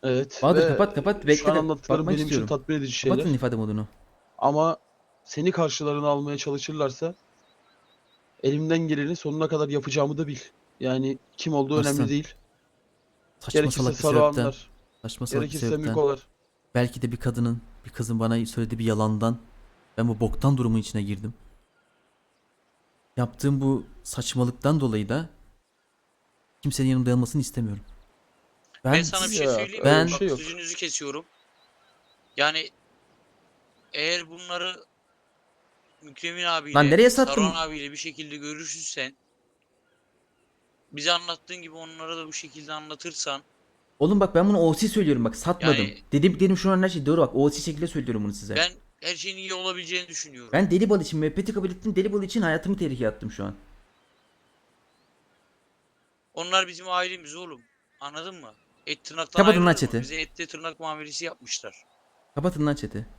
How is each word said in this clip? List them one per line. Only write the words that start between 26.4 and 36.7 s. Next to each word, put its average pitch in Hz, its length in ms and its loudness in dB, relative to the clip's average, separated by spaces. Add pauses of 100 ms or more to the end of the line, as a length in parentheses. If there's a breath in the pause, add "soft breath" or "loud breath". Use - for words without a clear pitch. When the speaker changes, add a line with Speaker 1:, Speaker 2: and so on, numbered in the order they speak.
Speaker 2:
kimsenin 135 260 0
yanımda 127 220 4
yanmasını 123 320 2
istemiyorum. 107 400 -4 (1000)
Ben 127 80 2
Speaker 3:
Ben 156 100 6
sana 185 240 -2
bir - 100 -2
şey 147 100 2
Speaker 1:
Ya, 131 80 4
Speaker 3:
söyleyeyim 104 300 -4
Speaker 1:
öyle - 0 -
Speaker 2:
ben 151 160 8
Speaker 3:
mi? 165 60 4
Speaker 1:
bir 170 60 -2
Speaker 3:
Bak, 185 60 -4
Speaker 1:
şey 196 100 0
yok. 135 120 0
Speaker 3:
sözünüzü 170 340 -10
kesiyorum. 151 500 -8 (1120)
Yani 156 340 0 (1200)
eğer 165 380 -2
bunları 175 540 -10 (1200)
Mükremin 170 420 -8
abiyle, 160 340 -2